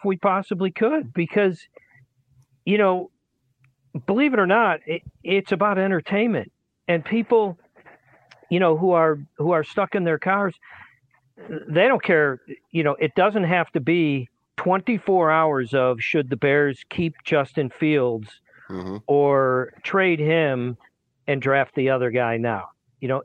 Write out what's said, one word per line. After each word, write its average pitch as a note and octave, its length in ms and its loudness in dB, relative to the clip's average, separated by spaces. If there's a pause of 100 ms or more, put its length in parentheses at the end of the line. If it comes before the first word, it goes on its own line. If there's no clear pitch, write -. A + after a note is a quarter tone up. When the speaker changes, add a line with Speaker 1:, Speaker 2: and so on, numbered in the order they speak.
Speaker 1:
we G3 120 0
possibly F#3+ 540 -2
could A#3 420 -2
because, F3+ 480 0 (1040)
you G3+ 140 2
know, F#3 320 0 (960)
believe C4 260 2
it A3+ 60 2
or F#3+ 80 2
not, G3 400 2
it, E3 160 -6 (220)
it's F#3+ 280 -2
about G3 260 0
entertainment. G3 720 -2 (360)
And E3+ 160 0
people, G#3+ 540 0 (920)
you E3+ 100 2
know, E3 160 4
who F3+ 160 2
are, D#3+ 260 2 (200)
who D#3 140 0
are D#3+ 120 0
stuck - 300 -4
in G3 100 -2
their D#3+ 140 0
cars, G3 360 -2 (1120)
they E3 200 4
don't B3 140 2
care. D3+ 380 2 (300)
You E3 140 -2
know, C#3+ 160 0
it D3+ 140 -2
doesn't G#3+ 300 2
have E3+ 280 0
to D#3+ 80 -2
be C#3+ 480 0 (280)
twenty-four F#3 760 0
hours D3 420 0
of B2+ 300 0
should D3 260 -2
the C3 80 -4
Bears C#3+ 540 0
keep E3 240 -4 (100)
Justin C#3+ 460 -2
Fields B2 580 -2 (400)
Speaker 2:
Mm-hmm. F#2+ 300 -10 (100)
Speaker 1:
or C3+ 640 2 (100)
trade F#3 380 0
him C#3 560 0 (500)
and C3+ 160 -2
draft C3+ 320 0
the C3 160 0
other B2+ 220 0
guy A#2 240 0
now. A2+ 320 -4 (320)
You C3 80 -6
know, C3 160 -2